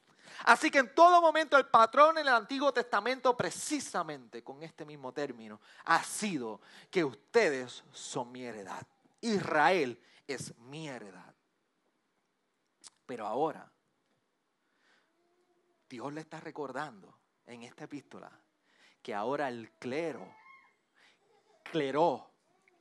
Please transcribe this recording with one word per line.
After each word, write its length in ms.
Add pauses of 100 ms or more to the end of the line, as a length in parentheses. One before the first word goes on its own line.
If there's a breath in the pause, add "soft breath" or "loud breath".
(440 loud breath)
Así 260
que 80
en 160
todo 260
momento 360
el 100
patrón 520
en 100
el 40
Antiguo 400
Testamento, 640
precisamente 1080
con 180
este 220
mismo 280
término, 480 (260 loud breath)
ha 180
sido 560 (300 loud breath)
que 120
ustedes 880
son 400
mi 140
heredad. 420 (340)
Israel 800 (260 soft breath)
es 320
mi 300
heredad. 460 (1700)
Pero 200
ahora, 460 (2250)
Dios 240
le 80
está 180
recordando 800 (280)
en 160
esta 220
epístola 460 (720 soft breath)
que 120
ahora 340
el 300
clero, 540 (1300 soft breath)
clero, 680 (500)